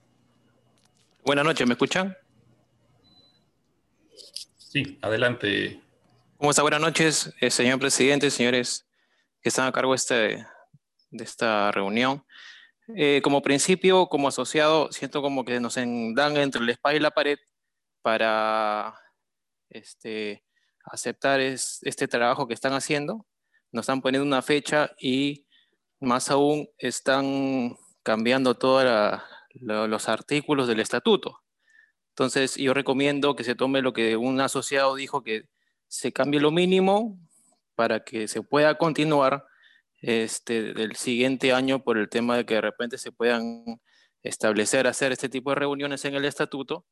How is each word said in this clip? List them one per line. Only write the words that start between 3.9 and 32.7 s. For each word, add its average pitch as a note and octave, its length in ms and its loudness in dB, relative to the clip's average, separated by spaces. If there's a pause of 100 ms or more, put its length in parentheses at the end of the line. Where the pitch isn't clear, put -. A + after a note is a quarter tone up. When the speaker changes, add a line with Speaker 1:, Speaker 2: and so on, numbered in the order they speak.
Speaker 2:
Sí, - 440 -8
adelante. A2 800 -2 (560)
Speaker 1:
¿Cómo D3 140 2
está? C#3+ 100 6
Buenas D3+ 200 4
noches, D#3+ 580 0
eh, B2 120 2
señor B2+ 280 2
presidente, C3+ 500 4
señores B2 560 0 (560)
que - 60 -4
están C3 180 2
a - 60 0
cargo C3 240 2
este, A2 500 0 (640)
de A2+ 140 -14
esta G#2+ 480 0
reunión. A2+ 540 -2 (680)
Eh, C#3+ 280 2
como C#3 180 2
principio, F3+ 680 4
como C#3+ 200 0
asociado, D3+ 640 0
siento C#3 300 -6
como C#3 240 -2
que B2 160 -2
nos A#2+ 160 -6
en-, A#2+ 380 -4
dan D3 200 2
entre C#3 260 0
la A#2 120 0
espada C#3+ 220 -2
y D#3 40 0
la D3 120 2
pared C#3+ 260 0 (640)
para, A2 920 0 (760)
este, G#2+ 720 -12 (420)
aceptar C3+ 540 -2
es-, C3 440 -4
este C3+ 240 -4
trabajo B2+ 400 0
que A#2 80 -6
están C3+ 180 -2
haciendo. D3 540 -4 (440)
Nos A#2 120 -6
están C3+ 180 -2
poniendo C3+ 240 0
una C#3 160 0
fecha D3 580 0
y C#3+ 460 -2 (540)
más B2+ 320 0
aún C#3+ 380 2 (100)
están C3+ 960 -2 (260)
cambiando A#2+ 540 2
todos A#2+ 640 4 (340)
los A2 560 -4
artículos C#3 580 0
del D#3 120 2
estatuto. - 600 0 (720)
Entonces, C3 460 -2
yo C3 180 0